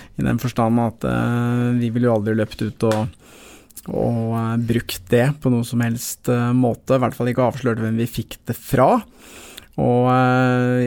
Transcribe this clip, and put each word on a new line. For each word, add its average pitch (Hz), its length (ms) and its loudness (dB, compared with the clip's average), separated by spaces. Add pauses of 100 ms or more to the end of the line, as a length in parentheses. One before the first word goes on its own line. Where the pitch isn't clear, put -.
(180)
i 143 60 -4
den 123 140 0
forstand 117 460 0
at, 113 220 -4
eh, 120 760 0
vi 117 120 -2
ville 120 200 2
jo 113 60 4
aldri 107 180 0
løpt 107 300 -2
ut - 180 -6
og, 110 240 2 (760)
og, 113 500 -2
eh, 113 240 -2
brukt 117 520 -4
det 127 320 2
på 131 100 2
noe 117 120 2
som 117 180 -2
helst, 117 480 -6
eh, 120 240 0
måte, 127 420 2
i 135 80 2
hvert 113 100 0
fall 120 140 -4
ikke 123 240 2
avslørt 123 260 -2
hvem 110 200 -2
vi 117 100 0
fikk - 300 -10 (100)
det 117 80 -4
fra. 156 480 2 (720)
Og, 123 320 2
eh, 127 800 2